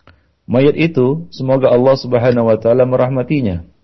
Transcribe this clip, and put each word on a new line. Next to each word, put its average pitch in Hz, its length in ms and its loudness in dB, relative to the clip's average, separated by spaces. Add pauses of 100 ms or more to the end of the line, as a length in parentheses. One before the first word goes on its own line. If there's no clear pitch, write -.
(500)
Mayat 135 240 2
itu, 156 560 -2
semoga 131 400 0
Allah 127 280 2
Subhanahu 120 520 0
wa 110 80 2
taala 123 320 2
merahmatinya 127 920 -2